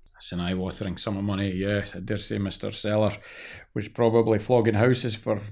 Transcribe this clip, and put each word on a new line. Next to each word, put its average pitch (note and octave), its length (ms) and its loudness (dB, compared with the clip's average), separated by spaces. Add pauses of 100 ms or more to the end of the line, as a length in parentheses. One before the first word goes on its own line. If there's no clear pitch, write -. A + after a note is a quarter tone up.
(140)
That's - 200 -8
an F2 60 -4
eye-watering F#2 580 -4
sum G2+ 200 -4
of G2 60 -4
money, G2+ 280 0
yeah. G2 320 -2 (120)
I F#2 40 -10
dare F#2 160 -4
say G#2 220 -4
Mister G2 320 -4
Seller G#2 400 2 (640)
was G2+ 140 -4
probably A2+ 500 4
flogging A2+ 380 4
houses A#2+ 400 4
for G#2+ 260 -2 (100)